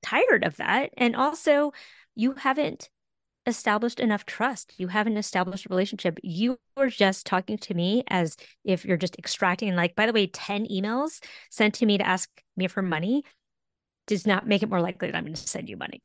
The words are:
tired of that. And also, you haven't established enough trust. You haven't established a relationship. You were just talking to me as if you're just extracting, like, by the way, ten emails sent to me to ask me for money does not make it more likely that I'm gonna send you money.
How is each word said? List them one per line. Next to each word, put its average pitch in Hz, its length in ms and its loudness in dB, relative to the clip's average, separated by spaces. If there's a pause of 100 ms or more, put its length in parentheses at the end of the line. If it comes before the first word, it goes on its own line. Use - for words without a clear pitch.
tired 330 420 2
of 165 120 -2
that. - 400 0
And 240 180 2
also, 294 580 2 (420)
you 240 180 2
haven't - 560 -2 (580)
established 233 540 0
enough 214 240 0
trust. - 540 -4
You 185 100 -6
haven't 214 300 0
established 185 480 -4
a - 20 -20
relationship. 185 540 -2
You 214 360 -2 (200)
were 269 100 2
just 196 380 2
talking 196 320 -2
to - 160 -8
me 185 340 2
as 170 300 0 (260)
if 185 220 0
you're 185 100 2
just 170 220 -2
extracting, 185 580 0
like, 175 180 0
by 220 120 2
the 226 80 0
way, 202 140 4
ten 208 380 -6
emails 226 560 -4 (280)
sent 214 240 2
to - 100 0
me 208 140 4
to 196 80 0
ask 185 240 0 (260)
me 185 120 -2
for 196 120 -4
money 185 420 0 (840)
does 208 200 0
not 202 220 2
make 202 140 4
it 214 80 -2
more 185 100 2
likely 180 300 -2
that - 40 -6
I'm 170 100 -4
gonna 156 120 -8
send - 320 -6
you 98 80 -12
money. - 280 -10